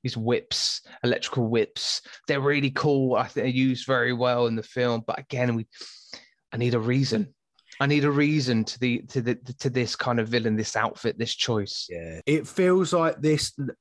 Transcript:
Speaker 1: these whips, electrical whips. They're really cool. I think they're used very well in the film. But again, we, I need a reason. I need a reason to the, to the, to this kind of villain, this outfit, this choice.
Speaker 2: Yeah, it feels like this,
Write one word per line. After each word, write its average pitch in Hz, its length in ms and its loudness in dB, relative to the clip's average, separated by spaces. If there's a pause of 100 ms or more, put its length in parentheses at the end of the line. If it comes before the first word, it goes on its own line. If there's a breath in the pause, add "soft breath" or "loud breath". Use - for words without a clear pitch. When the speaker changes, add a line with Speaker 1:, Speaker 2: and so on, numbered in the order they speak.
Speaker 1:
these 120 140 -6
whips, - 640 -2 (220 loud breath)
electrical 120 440 0
whips. - 540 -2 (260 loud breath)
They're 143 120 0
really 143 320 0
cool. 135 460 2
I 117 60 2
think - 120 -10
they're 127 120 0
used 127 380 2
very 123 280 2
well 123 340 2
in 113 80 -2
the 110 80 -4
film. 120 420 0
But - 140 -4
again, 123 360 -2
we, 113 120 -4 (840 loud breath)
I 117 60 -8
need 120 160 2
a 120 60 2
reason. 131 560 0 (440 loud breath)
I 139 60 0
need 143 180 4
a 147 80 4
reason 139 540 2
to - 140 -8
the, 120 300 0
to 131 120 -2
the, 120 140 0 (240)
to 135 100 -2
this 120 260 -2
kind 120 240 0
of 110 80 0
villain, 113 300 0
this 107 180 -4
outfit, 110 420 -2
this 117 160 -4
choice. - 560 -2
Speaker 2:
Yeah, 82 360 -12
it 147 200 0
feels 185 460 2
like 165 300 2
this, 151 320 2 (280)